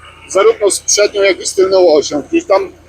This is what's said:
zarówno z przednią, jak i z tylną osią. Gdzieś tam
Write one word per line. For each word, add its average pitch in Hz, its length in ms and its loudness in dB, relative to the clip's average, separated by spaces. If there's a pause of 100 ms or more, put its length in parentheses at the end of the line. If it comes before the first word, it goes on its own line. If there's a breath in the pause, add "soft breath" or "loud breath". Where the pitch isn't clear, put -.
(280)
zarówno 208 440 0
z - 80 -6
przednią, 202 420 -2
jak 190 180 0
i - 60 -12
z - 80 -8
tylną 185 400 2
osią. 147 280 -2
Gdzieś 165 240 -4
tam 196 260 -2 (180)